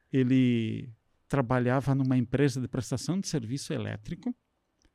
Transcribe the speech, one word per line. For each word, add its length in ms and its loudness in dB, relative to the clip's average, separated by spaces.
ele 800 2
trabalhava 640 2
numa 220 2
empresa 440 2
de 80 -4
prestação 500 -4
de 80 -4
serviço 460 -6
elétrico 600 -8